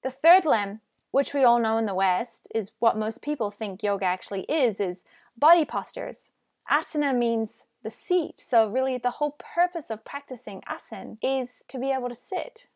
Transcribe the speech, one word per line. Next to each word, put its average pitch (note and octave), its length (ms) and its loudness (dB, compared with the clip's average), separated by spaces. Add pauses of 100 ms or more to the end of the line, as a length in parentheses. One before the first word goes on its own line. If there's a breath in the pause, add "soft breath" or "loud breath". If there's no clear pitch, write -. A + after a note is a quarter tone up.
The C4+ 80 -4
third E4+ 340 6
limb, G#3+ 360 0 (300)
which C4+ 220 0
we C#4 120 4
all A#3+ 140 6
know A3+ 180 2
in A3+ 80 0
the G3+ 80 -2
West, F#3 600 -2
is G#3+ 260 -4
what A3+ 180 4
most A3 240 -4
people C4 300 -2
think G3+ 300 -8
yoga G3+ 220 0
actually F#3 460 -2
is, B3 320 0
is F#3 240 -4 (320 soft breath)
body D#4+ 260 6
postures. - 680 -8 (380)
Asana D4 460 0
means A#3 500 -2 (180)
the A#3+ 60 -6
seat. - 500 -2
So A3 300 2
really B3+ 280 0
the B3 140 -2
whole D4 260 -4
purpose F4 520 -2
of G#3+ 160 -8
practicing A3+ 560 -12
asana G#3 600 -10
is C4 460 -2
to C4+ 100 -10
be C4 140 -2
able B3 180 -2
to A#3+ 60 -8
sit - 600 -8